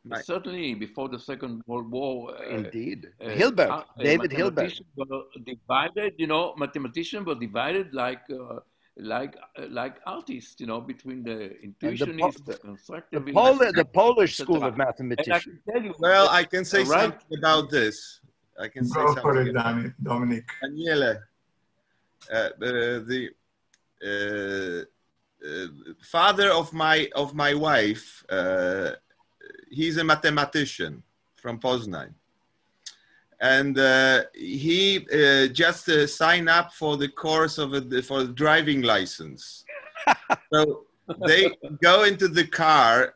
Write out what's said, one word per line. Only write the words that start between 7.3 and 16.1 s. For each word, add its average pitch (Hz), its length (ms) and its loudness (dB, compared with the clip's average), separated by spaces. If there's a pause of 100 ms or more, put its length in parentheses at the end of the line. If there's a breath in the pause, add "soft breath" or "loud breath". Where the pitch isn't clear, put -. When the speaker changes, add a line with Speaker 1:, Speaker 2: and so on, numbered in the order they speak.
Speaker 2:
divided 131 580 -4
like, 127 380 -6
uh, 123 300 -12 (360)
like, 117 400 -8 (220)
uh, 170 100 -14
like 131 280 -10 (100)
artists, 196 540 -14
you 120 60 -12
know, 113 140 -8
between 127 420 -14
the 110 320 -10 (280)
Speaker 3:
And 147 160 -4
the 143 80 -2
Po-, 165 260 -4
Speaker 2:
intuitionists, 147 140 -20
the 110 80 -10
Speaker 3:
the, - 40 -14 (540)
the 147 80 -4
Speaker 2:
constructivists, 139 140 -10
Speaker 3:
Pol-, 247 400 6
the 165 100 4
Polish 214 480 4
Speaker 2:
et - 40 -10
cetera. 139 80 -8
Speaker 3:
school 147 220 2
of 104 80 -4
Speaker 2:
And 127 60 -6
I 135 60 2
Speaker 3:
mathematicians. 131 540 -2
Speaker 2:
can - 200 -18 (120)
tell 240 100 -2
you 190 160 -10
Speaker 1:
Well, 190 260 6